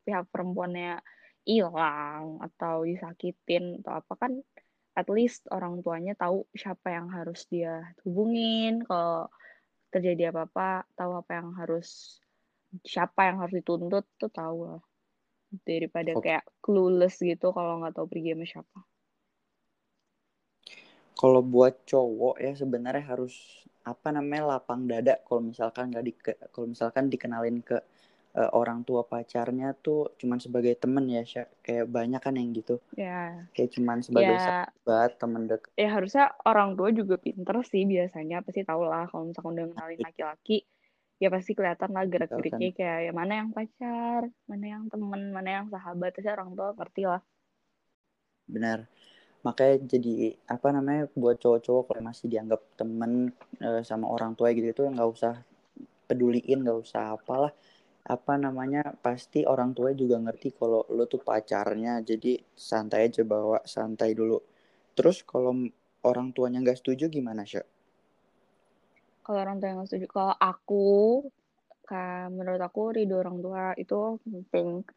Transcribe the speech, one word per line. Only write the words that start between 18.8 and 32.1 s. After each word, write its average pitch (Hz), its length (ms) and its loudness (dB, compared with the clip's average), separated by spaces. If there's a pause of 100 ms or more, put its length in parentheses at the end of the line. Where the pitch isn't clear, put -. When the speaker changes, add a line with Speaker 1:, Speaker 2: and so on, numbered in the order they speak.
Speaker 2:
Kalau 131 240 8
buat 127 480 6
cowok 123 480 2
ya, 135 160 -4
sebenarnya 135 540 -2 (100)
harus, - 480 -10 (240)
apa 123 240 -6
namanya, 147 480 -2
lapang 123 320 -4
dada 120 320 4
kalau 120 160 0
misalkan 117 480 -4
nggak 117 160 -6
dike-, - 380 -6 (100)
kalau 120 160 -6
misalkan 117 400 0
dikenalin 120 560 -2
ke - 160 0 (540)
eh, - 180 2
orang 117 300 2
tua 120 240 0
pacarnya 123 720 -4
tuh 147 400 0
cuman 123 240 -2
sebagai 123 320 2
temen 131 320 2
ya, 120 160 0
Sya. 120 220 -8 (180)
Kayak 117 280 0
banyak 120 320 -2